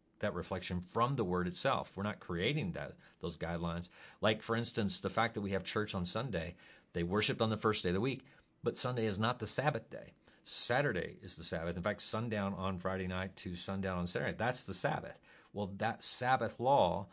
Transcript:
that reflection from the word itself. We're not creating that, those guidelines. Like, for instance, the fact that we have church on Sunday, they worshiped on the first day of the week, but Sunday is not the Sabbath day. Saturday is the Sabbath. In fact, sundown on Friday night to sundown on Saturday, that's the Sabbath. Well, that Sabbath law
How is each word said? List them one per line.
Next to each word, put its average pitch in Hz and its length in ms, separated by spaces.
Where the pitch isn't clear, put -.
that 104 140
reflection 87 460
from 117 360
the 117 100
word 90 220
itself. 90 480
We're 95 80
not 104 180
creating 98 500
that, 71 220
those 85 180
guidelines. 85 520
Like, 110 200
for 113 140
instance, 113 460
the 98 80
fact 113 260
that 104 60
we 98 100
have 95 120
church - 300
on 90 120
Sunday, 90 500
they 87 100
worshiped 101 380
on 113 80
the 107 80
first 107 260
day 90 60
of 90 60
the 98 60
week, 131 220
but - 140
Sunday 123 280
is 101 140
not 120 200
the 107 60
Sabbath 131 440
day. - 240
Saturday 117 760
is - 140
the 80 80
Sabbath. 85 320
In 90 80
fact, 104 180
sundown 107 540
on 95 240
Friday 95 280
night 92 300
to 90 180
sundown 95 440
on 87 80
Saturday, 104 300
that's 117 260
the 95 100
Sabbath. - 460
Well, 98 240
that 110 240
Sabbath 123 580
law 104 540